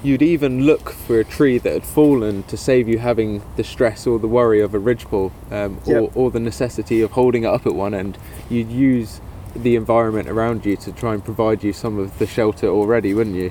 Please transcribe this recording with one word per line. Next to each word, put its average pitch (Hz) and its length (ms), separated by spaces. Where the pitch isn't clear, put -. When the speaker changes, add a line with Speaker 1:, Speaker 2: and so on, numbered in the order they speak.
Speaker 1:
you'd 135 200
even 143 420
look 147 260
for - 300
a 107 40
tree 131 340
that 87 160
had 85 100
fallen 117 600
to - 120
save 127 320
you 113 100
having 110 440
the 117 80
stress - 420
or 117 120
the 107 80
worry 113 360
of 101 120
a 107 40
ridgepole, 101 520
um, 104 340
Speaker 2:
Yep. 120 180
Speaker 1:
or, 104 120
or 127 160
the 117 100
necessity 113 640
of 104 100
holding 123 320
it 110 40
up 107 180
at 101 80
one 98 180
end. 95 240
You'd 117 240
use 123 480
the 120 220
environment 110 520
around 110 360
you 101 140
to - 140
try 113 200
and 104 100
provide 110 400
you 101 120
some 107 240
of 98 200
the 110 80
shelter 110 420
already, 104 440
wouldn't 104 240
you? 90 140